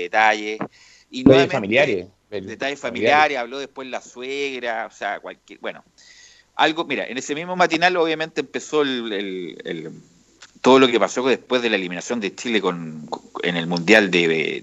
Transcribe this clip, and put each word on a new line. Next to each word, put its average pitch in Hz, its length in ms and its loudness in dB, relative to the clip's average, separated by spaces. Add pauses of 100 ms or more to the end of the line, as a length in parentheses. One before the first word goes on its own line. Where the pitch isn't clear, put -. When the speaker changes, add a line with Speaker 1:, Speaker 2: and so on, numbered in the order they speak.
Speaker 1:
detalles, 107 560 0 (520)
y 127 120 0
Speaker 2:
Detalles - 20 10
Speaker 1:
nuevamente, 135 300 8
Speaker 2:
familiares, 107 520 0 (220)
Speaker 1:
detalles 110 500 -8
Speaker 2:
familiares. - 0 -
Speaker 1:
familiares, 139 580 2
habló 120 220 -6
después 131 300 -12
la 117 120 -8
suegra, 127 840 -6
o - 40 -20
sea, 101 280 -8
cualquier... 92 400 -16
Bueno. - 240 -10 (720)
Algo, 160 280 0
mira, 123 240 -6
en 120 100 -12
ese 143 180 -6
mismo 175 200 -8
matinal 175 400 2
obviamente 160 460 -2
empezó - 400 -2
el, 120 320 -2
el, 92 500 -8
el, 82 280 -10 (680)
todo 131 180 8
lo 131 120 6
que 117 100 2
pasó 110 260 0
después 127 360 0
de 117 80 0
la 107 80 2
eliminación 90 420 -6
de 98 160 -6
Chile 113 240 -2
con, 82 480 -4
con, - 140 -10 (220)
en 90 120 -2
el 82 100 -4
Mundial 90 460 4
de, 80 520 0